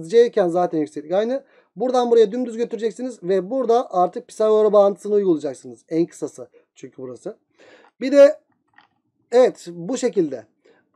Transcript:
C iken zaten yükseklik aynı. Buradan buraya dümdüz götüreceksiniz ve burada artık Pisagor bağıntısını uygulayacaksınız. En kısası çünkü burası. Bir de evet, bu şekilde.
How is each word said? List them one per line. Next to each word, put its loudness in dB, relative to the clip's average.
C 4
iken 0
zaten -2
yükseklik -8
aynı. -4
Buradan -2
buraya 4
dümdüz -6
götüreceksiniz -8
ve -2
burada 0
artık -2
Pisagor 0
bağıntısını 2
uygulayacaksınız. -2
En 0
kısası -12
çünkü -20
burası. -14
Bir -4
de 6
evet, 2
bu -8
şekilde. -4